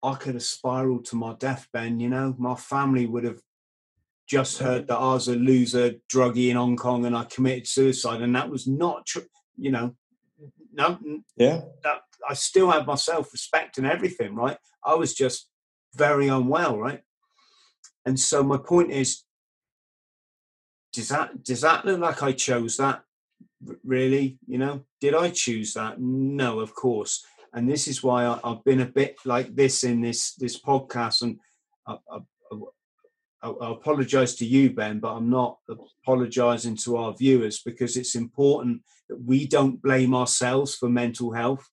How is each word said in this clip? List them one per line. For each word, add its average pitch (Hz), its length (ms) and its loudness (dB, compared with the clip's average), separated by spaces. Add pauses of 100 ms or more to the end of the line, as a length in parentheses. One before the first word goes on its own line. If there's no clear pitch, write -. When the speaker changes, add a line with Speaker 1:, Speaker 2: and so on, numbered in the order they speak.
Speaker 1:
I 131 120 -2
could 131 200 -8
have 120 80 -8
spiraled 127 640 -2
to 117 100 -8
my 113 220 -6
death, 131 340 -6
Ben, 117 280 -4
you 120 80 -2
know? 131 300 -2
My 123 160 -2
family 135 520 0
would 117 180 -4
have 120 160 -6 (880)
just 135 300 0
heard 127 300 -2
that 120 80 0
I 131 180 2
was 123 140 -2
a 123 80 0
loser, 123 560 4 (200)
druggie 123 380 4
in 123 60 2
Hong 123 200 2
Kong, 120 300 0
and 120 100 0
I 117 80 -4
committed 127 420 -2
suicide, 127 540 2
and 120 140 2
that 131 160 0
was 139 160 -6
not 151 400 -2
tr-, - 140 -6 (360)
you 139 140 -4
know, 123 240 -2 (800)
no, 165 340 0
n-, - 180 -10 (120)
Speaker 2:
Yeah. 151 260 2 (200)
Speaker 1:
that, 151 200 -4 (260)
I 143 60 -4
still 185 360 4
had 151 160 2
my 147 80 -2
self-respect - 840 -4
and 135 80 -2
everything, 165 480 -2
right? 143 220 -2 (280)
I 156 100 2
was 165 180 0
just - 360 -2 (460)
very 143 340 4
unwell, 135 500 0
right? 127 240 -6 (1040)
And 131 120 0
so 143 260 2
my 139 140 2
point 175 340 2
is, 135 320 -2 (1700)
does 110 160 -8
that, 151 340 -4
does 123 200 -4
that 160 220 4
look 190 140 2
like 170 240 -2
I 139 100 0
chose 120 440 -2
that? 139 260 0 (680)
R-, - 160 -14
really? 131 600 0
You 127 120 -4
know, 139 260 -4 (160)
did 143 140 2
I 175 160 4
choose 110 440 -4
that? 110 260 -8
No, 131 600 -2
of 107 140 -8
course. 110 500 -4 (300)
And 120 140 0
this 143 200 -2
is 135 140 -6
why 123 220 2
I, 120 200 0
I've 117 200 -8
been 131 160 4
a 123 60 2
bit 135 380 -2
like 127 320 -2
this 131 280 2
in 120 160 2
this, 117 360 -4
this 120 240 -6
podcast. 131 640 -2
And 117 160 -4 (480)
I, 110 100 -12 (140)
I, 123 80 -14 (1200)
I, 113 60 -10
I 117 240 -8
apologize 135 640 2
to 120 100 -6
you, 131 240 6
Ben, 107 300 -4
but 110 140 -6
I'm 117 140 -2
not 123 300 0 (100)
apologizing 120 1160 0
to 120 120 -2
our 113 160 -4
viewers, 117 480 2
because 120 360 -6
it's 127 180 -4
important 123 680 0 (260)
that - 140 -12
we 131 240 2
don't 139 360 2
blame 131 320 4
ourselves 127 640 0
for 123 120 -2
mental 120 440 -2
health 120 400 -4